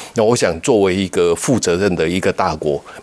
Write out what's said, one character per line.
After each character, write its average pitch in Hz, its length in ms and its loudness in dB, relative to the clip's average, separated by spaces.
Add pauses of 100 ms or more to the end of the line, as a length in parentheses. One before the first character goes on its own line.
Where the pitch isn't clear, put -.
(160)
那 113 100 2
我 113 100 2
想 87 280 0
作 117 180 2
为 95 120 4
一 95 180 0
个 87 260 2
负 123 240 0
责 85 160 0
任 95 180 0
的 82 140 0
一 90 100 0
个 92 140 0
大 85 240 -2
国， 76 260 -4 (200)